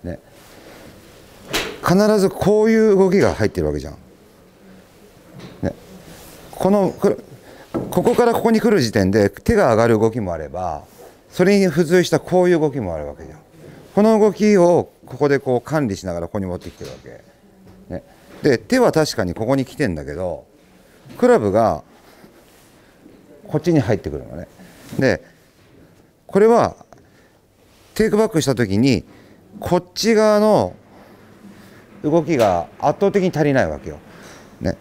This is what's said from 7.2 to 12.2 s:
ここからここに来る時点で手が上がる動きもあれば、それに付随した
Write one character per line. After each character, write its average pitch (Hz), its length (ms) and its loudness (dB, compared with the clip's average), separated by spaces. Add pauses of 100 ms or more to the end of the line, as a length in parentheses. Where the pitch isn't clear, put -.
こ 180 140 0
こ 233 100 2
か 240 120 2
ら 233 60 2
こ 233 100 -2
こ 233 100 2
に 220 80 2
来 240 100 2
る 202 100 4
時 113 120 -2
点 95 180 2
で 101 180 2
手 - 260 -2
が 175 180 4
上 107 40 4
が 117 120 4
る 113 100 4
動 113 140 2
き 120 80 -6
も 92 120 -6
あ 80 60 -8
れ 76 100 -10
ば、 82 360 -8 (460)
そ 175 140 0
れ 202 140 4
に 190 80 2
付 165 160 0
随 170 220 2
し - 60 -6
た 151 100 0